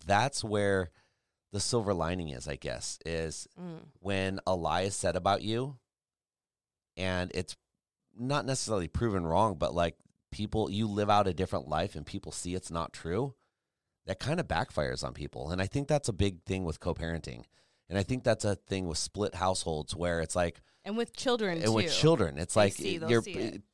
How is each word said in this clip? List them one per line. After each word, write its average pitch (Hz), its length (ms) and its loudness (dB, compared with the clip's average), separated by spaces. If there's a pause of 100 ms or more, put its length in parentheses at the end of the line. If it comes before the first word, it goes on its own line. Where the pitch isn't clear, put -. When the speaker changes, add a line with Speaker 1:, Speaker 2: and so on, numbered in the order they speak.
Speaker 1:
that's 107 360 2
where 101 460 2 (600)
the 101 80 -2
silver 104 340 2
lining 85 360 -2
is, 65 180 -10
I 71 80 -4
guess, - 500 -8
is 80 420 -4 (140)
Speaker 2:
Mm. 170 200 -10 (180)
Speaker 1:
when 95 480 -2
a 92 80 4
lie 82 260 0
is 98 140 -2
said 87 200 0
about 92 280 2
you 123 340 -4 (1200)
and 92 360 -2
it's - 220 -4 (640)
not 127 280 -2
necessarily 110 420 0
proven 98 380 2
wrong, 92 300 4
but, 71 180 0
like, 85 220 2 (360)
people, 104 380 0
you 107 180 0
live 104 220 0
out 104 180 6
a 92 60 0
different 85 340 -2
life 80 280 -2
and 76 100 -8
people - 260 -8
see 90 240 -6
it's 90 160 -8
not 82 220 -4
true, 110 400 -2 (720)
that - 140 -4
kinda 165 240 -2
backfires 80 600 -2
on 64 100 -4
people. 69 380 -8
And 92 100 0
I 98 60 0
think 139 200 -2
that's 147 220 0
a 110 40 0
big 92 300 0
thing 95 200 -2
with 82 160 -4
co-parenting. 80 640 -4 (460)
And 90 100 -2
I 98 40 2
think 127 200 -4
that's 110 220 2
a 101 100 2
thing 95 320 -4
with 78 100 -2
split - 380 -2
households 90 600 -2
where 85 260 0
it's 80 140 -4
like 87 260 0 (240)
Speaker 2:
And 202 120 -4
with 233 180 -4
children, 214 460 0
Speaker 1:
and 110 120 4
with 110 140 4
Speaker 2:
too. 151 40 0
Speaker 1:
children, 120 460 4
it's 85 160 -2
Speaker 2:
They 110 80 6
Speaker 1:
like, 101 120 6
Speaker 2:
see, - 240 -2
they'll 165 140 -4
Speaker 1:
your 117 100 6
Speaker 2:
see 110 120 -6
it. 165 280 -4 (120)